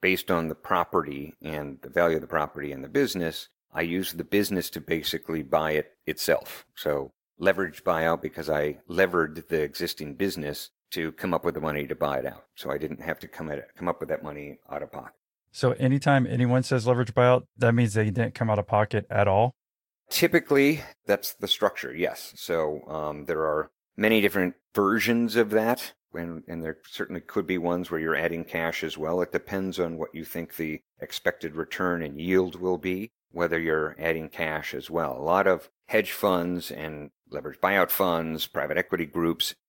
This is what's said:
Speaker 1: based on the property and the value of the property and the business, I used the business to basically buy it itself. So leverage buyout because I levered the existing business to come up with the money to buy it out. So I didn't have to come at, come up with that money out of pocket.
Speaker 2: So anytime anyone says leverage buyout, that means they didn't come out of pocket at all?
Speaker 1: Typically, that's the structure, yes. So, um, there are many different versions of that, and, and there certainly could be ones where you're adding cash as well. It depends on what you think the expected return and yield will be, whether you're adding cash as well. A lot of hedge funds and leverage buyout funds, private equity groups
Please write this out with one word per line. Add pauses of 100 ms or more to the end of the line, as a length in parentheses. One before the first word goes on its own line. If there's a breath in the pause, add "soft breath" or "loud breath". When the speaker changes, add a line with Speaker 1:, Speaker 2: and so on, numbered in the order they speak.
Speaker 1:
based
on
the
property
and
the
value
of
the
property
and
the
business, (220)
I
used
the
business
to
basically
buy
it (160)
itself. (100)
So (260)
leverage
buyout
because
I (100)
levered
the
existing
business (200)
to
come
up
with
the
money
to
buy
it
out. (100)
So
I
didn't
have
to
come
at,
come
up
with
that
money (140)
out
of
pocket. (380)
Speaker 2:
So
anytime
anyone
says
leverage
buyout, (140)
that
means
they
didn't
come
out
of
pocket
at
all? (540)
Speaker 1:
Typically, (240 loud breath)
that's
the
structure,
yes.
So,
um,
there
are (240)
many
different (200)
versions
of
that, (200)
and,
and
there (100)
certainly
could
be
ones
where
you're
adding
cash
as
well.
It
depends
on
what
you
think
the (180)
expected
return
and
yield
will
be, (220)
whether
you're
adding
cash
as
well.
A
lot
of (180)
hedge
funds
and (180)
leverage
buyout
funds,
private
equity
groups (140)